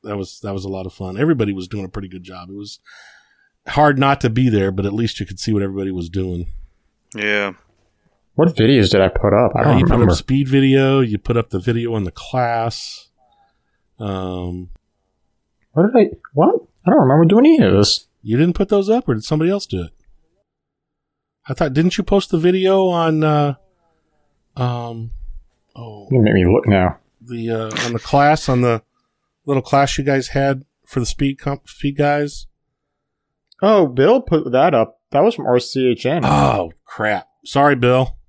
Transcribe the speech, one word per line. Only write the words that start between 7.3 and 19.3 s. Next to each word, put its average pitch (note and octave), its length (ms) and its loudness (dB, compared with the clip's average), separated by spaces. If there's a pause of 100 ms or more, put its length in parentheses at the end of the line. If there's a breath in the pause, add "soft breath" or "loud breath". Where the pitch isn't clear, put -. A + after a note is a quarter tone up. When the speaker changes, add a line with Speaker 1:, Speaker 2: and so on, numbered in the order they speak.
Speaker 3:
What E3 220 0
videos A2 340 4
did G2 120 2
I F#2 80 4
put G2+ 240 0
up? G#2+ 220 2
I - 60 0
Speaker 1:
Uh, - 40 0
Speaker 3:
don't - 140 4
Speaker 1:
you - 60 4
Speaker 3:
remember. A#2 220 4
Speaker 1:
put F2 60 4
up D#2+ 40 0
speed C3+ 300 -2
video. C3+ 540 2
You G#2 180 -2
put A#2 180 -2
up A#2 140 -4
the F#2+ 80 -4
video A#2 340 -4
on G#2 100 -2
the F2+ 80 -6
class. A#2 920 -6 (960)
Um, F2+ 720 -8 (1000)
Speaker 3:
What F#3+ 200 2
did B3+ 80 2
I, G#3 100 4 (240)
what? G3 220 2 (300)
I F#3 60 4
don't D4 100 4
remember D3 240 4
doing G#3+ 200 6
any D#4 200 6
of F#2 80 4
this. - 340 2 (140)
Speaker 1:
you A2 160 -2
didn't E3+ 180 2
put G3+ 140 -2
those G3+ 200 0
up, A#3+ 200 0
or A#2+ 60 2
did G#2+ 80 -8
somebody D#3+ 260 -2